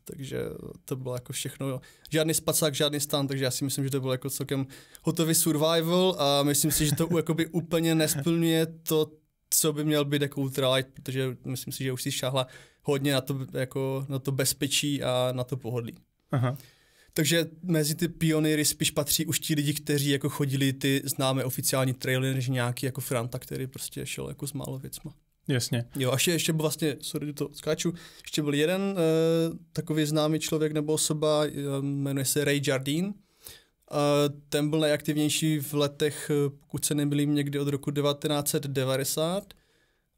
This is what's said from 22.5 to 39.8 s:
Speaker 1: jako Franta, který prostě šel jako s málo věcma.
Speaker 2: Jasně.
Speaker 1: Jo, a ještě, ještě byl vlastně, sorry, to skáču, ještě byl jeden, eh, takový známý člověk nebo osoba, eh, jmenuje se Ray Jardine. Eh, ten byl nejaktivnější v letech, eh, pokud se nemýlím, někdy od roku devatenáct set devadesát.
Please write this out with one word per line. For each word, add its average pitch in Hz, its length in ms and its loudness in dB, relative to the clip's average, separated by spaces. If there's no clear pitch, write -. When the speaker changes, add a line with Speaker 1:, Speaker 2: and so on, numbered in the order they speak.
Speaker 1:
jako 127 160 -4
Franta, 123 380 -4
který 135 280 -8
prostě - 380 -10
šel - 240 -8
jako 139 180 -10
s - 60 -10
málo 135 260 -8
věcma. 135 340 -14
Speaker 2:
Jasně. 120 380 0
Speaker 1:
Jo, 127 160 0
a - 20 2
ještě, 131 180 2
ještě 160 220 0
byl 156 100 0
vlastně, 151 380 0
sorry, 147 320 -6
to 139 200 -4
skáču, 156 400 -2
ještě - 200 -4
byl 143 120 2
jeden, 165 280 2
eh, 165 760 2
takový 156 320 0
známý 151 340 2
člověk 156 320 0
nebo 151 220 0
osoba, 151 520 2
eh, 147 60 -2
jmenuje 139 440 -2
se 147 180 2
Ray 143 240 2
Jardine. 143 460 0
Eh, - 40 -4
ten 147 200 2
byl 156 100 2
nejaktivnější 151 800 2
v 143 140 -8
letech, 147 600 0
eh, 143 160 4
pokud - 260 -6
se 151 100 0
nemýlím, 147 400 2
někdy 143 240 0
od 143 80 0
roku 139 240 -2
devatenáct 143 580 0
set 147 180 0
devadesát. 139 840 -2